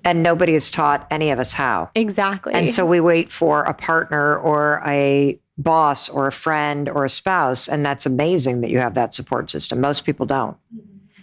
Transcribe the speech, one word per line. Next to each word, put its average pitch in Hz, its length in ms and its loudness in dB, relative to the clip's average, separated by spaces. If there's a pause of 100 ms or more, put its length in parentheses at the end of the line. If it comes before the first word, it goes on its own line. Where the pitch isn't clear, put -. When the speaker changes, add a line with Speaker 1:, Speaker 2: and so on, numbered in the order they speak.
Speaker 1:
And 170 180 2
nobody 170 300 2
has 151 180 2
taught 147 400 -2
any 156 200 -2
of 127 100 -2
us 127 140 -4
how. 104 420 -2
Speaker 2:
Exactly. 196 580 -2
Speaker 1:
And 175 160 2
so 185 160 2
we 175 140 4
wait 165 320 2
for 147 320 2
a 151 100 -2
partner 151 640 0
or 147 480 0
a 139 540 2 (180)
boss 151 520 2
or 139 180 0
a 135 60 -2
friend 147 560 -2
or 147 160 0
a 131 40 0
spouse. 151 600 0
And 147 160 -2
that's 139 200 -4
amazing 135 560 0
that - 80 -4
you 123 100 0
have 117 160 -2
that 120 180 0
support 131 360 -4
system. - 300 -4
Most 143 240 0
people 139 220 -2
don't. 131 320 -2 (180)
Speaker 2:
Mm-hmm. - 220 -20 (260)